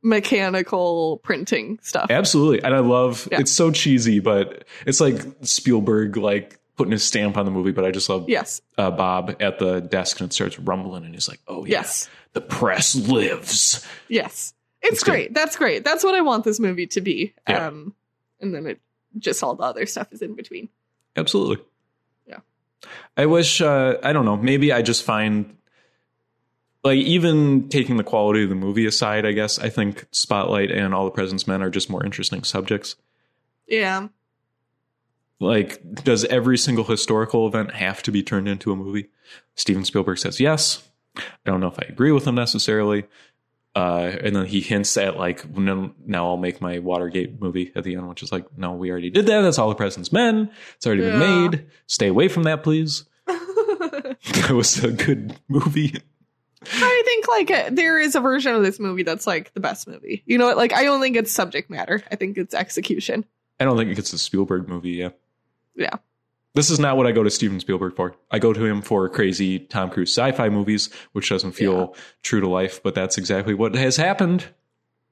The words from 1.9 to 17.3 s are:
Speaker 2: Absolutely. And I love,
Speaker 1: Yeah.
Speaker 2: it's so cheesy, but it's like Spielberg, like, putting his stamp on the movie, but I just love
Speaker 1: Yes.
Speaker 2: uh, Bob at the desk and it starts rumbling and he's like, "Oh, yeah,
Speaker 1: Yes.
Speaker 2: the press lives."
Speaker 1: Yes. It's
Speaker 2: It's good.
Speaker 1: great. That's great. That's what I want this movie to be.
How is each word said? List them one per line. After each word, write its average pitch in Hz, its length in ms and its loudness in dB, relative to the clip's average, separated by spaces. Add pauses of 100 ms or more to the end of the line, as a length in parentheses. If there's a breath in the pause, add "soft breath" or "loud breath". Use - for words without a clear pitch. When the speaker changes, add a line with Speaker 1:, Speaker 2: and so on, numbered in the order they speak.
Speaker 2:
Absolutely. 151 520 4
And 131 120 2
I 135 40 4
love, 123 520 2
Speaker 1:
Yeah. - 100 0
Speaker 2:
it's 135 120 2
so 165 180 4
cheesy, 117 500 4
but 98 440 2 (220 loud breath)
it's 135 140 2
like 135 200 4 (220)
Spielberg, 107 720 2
like, 101 420 -2 (180)
putting 104 160 2
his 107 120 0
stamp 104 320 0
on 101 80 0
the 98 60 -2
movie, 95 220 0
but 92 120 0
I 95 60 2
just 95 180 -4
love 95 180 -2
Speaker 1:
Yes. - 360 -2 (160)
Speaker 2:
uh, 95 120 2
Bob 90 500 -2
at 98 180 -2
the 92 220 0
desk 90 400 -4
and 90 100 -6
it - 20 -10
starts 95 260 -4
rumbling 92 460 -6
and 82 80 -16
he's - 160 -6
like, - 180 -14
"Oh, - 200 -10
yeah, - 140 -2
Speaker 1:
Yes. - 280 -8 (240 loud breath)
Speaker 2:
the - 80 -6
press - 560 0
lives." 104 920 0 (220 loud breath)
Speaker 1:
Yes. - 460 -4 (260)
It's 453 140 2
Speaker 2:
It's - 100 -2
good. 403 60 4
Speaker 1:
great. 233 240 -2
That's 311 220 0
great. 214 280 0
That's 311 180 0
what 381 120 4
I 370 80 4
want 233 220 2
this 214 140 0
movie 180 280 -2
to 190 160 -4
be. 185 320 -2 (120)